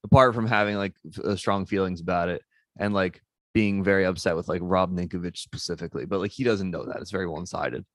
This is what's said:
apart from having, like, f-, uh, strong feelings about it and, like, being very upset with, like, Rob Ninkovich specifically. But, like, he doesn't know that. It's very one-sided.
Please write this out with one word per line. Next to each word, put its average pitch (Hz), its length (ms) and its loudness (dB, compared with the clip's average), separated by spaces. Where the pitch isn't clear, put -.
apart 127 300 8
from 113 120 0
having, 104 300 2
like, 98 180 -2
f-, - 180 -12
uh, 95 120 0
strong 98 300 0
feelings 92 340 -2
about 87 280 -2
it 87 140 -6
and, 104 160 0
like, 92 260 -2
being 101 280 2
very 98 220 4
upset 90 320 0
with, 85 120 -6
like, 90 140 -2
Rob 92 320 2
Ninkovich 87 440 -6
specifically. - 680 -8
But, 98 140 -2
like, 101 100 -2
he 135 140 -6
doesn't 98 260 0
know 80 160 -6
that. - 140 -10
It's - 100 -12
very 95 160 -2
one-sided. 78 580 -6